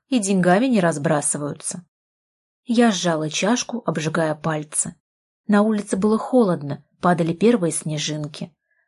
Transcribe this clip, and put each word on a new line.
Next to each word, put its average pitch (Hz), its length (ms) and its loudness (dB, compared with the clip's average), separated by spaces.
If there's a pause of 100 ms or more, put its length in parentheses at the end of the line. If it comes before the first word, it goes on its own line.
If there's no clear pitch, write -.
и 262 100 0
деньгами 190 480 2
не 233 140 2
разбрасываются». 151 1040 -4 (760)
Я 233 280 4
сжала 165 380 -2
чашку, 233 560 -2
обжигая 156 480 -2
пальцы. 156 600 -6 (520)
На 208 160 4
улице 208 340 0
было 214 220 2
холодно, 165 680 0 (160)
падали 175 320 2
первые 185 400 2
снежинки. 151 840 -8 (340)